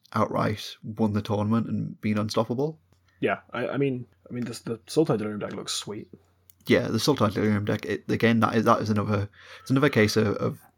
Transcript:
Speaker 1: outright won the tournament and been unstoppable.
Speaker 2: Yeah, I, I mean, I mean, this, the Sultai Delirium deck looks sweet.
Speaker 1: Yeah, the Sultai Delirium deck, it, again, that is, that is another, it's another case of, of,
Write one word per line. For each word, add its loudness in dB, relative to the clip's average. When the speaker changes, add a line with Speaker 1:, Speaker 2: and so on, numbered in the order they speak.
Speaker 1:
outright -2
won -2
the 0
tournament 0
and -4
been 0
unstoppable. -2
Speaker 2:
Yeah, 0
I, -4
I -4
mean, -2
I -16
mean, -6
this, -10
the -8
Sultai 2
Delirium -4
deck -6
looks -8
sweet. -10
Speaker 1:
Yeah, 4
the 0
Sultai 2
Delirium 0
deck, -2
it, -6
again, 4
that 2
is, 2
that 4
is -2
another, 0
it's -4
another 4
case 4
of, 4
of, -2